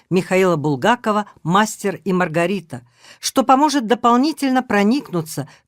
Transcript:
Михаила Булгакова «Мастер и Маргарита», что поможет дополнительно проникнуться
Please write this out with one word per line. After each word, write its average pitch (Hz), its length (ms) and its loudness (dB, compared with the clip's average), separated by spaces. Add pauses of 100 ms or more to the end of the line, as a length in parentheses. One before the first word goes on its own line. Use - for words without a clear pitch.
(120)
Михаила 185 440 2
Булгакова 196 720 -2 (160)
«Мастер 196 640 -2
и 190 80 -2
Маргарита», 175 720 -2 (360)
что - 240 0
поможет 269 440 2
дополнительно 254 760 2
проникнуться 202 880 -2 (180)